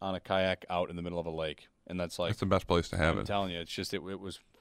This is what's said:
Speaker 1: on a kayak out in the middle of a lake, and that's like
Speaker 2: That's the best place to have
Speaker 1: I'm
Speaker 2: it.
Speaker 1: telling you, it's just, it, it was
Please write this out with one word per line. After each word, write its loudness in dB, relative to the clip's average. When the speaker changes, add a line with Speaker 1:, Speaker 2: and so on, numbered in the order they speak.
Speaker 1:
on -2
a -6
kayak 2
out 0
in -8
the -6
middle -4
of -2
a -6
lake, -6
and -6
that's -4
like 2
Speaker 2:
That's -2
the 0
best 4
place 4
to -2
have 6
Speaker 1:
I'm 0
Speaker 2:
it. -4
Speaker 1:
telling 0
you, -4
it's -8
just, -4
it, -2
it -8
was -10